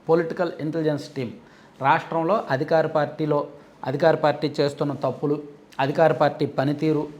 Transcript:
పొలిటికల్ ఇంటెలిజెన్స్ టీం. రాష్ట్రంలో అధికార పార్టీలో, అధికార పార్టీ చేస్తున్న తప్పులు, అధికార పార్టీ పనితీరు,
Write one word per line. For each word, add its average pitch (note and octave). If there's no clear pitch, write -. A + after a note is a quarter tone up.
పొలిటికల్ E3+
ఇంటెలిజెన్స్ D3+
టీం. A#2+
రాష్ట్రంలో E3
అధికార D#3+
పార్టీలో, D3+
అధికార D3
పార్టీ D3
చేస్తున్న C#3+
తప్పులు, C#3+
అధికార C#3
పార్టీ D3
పనితీరు, D3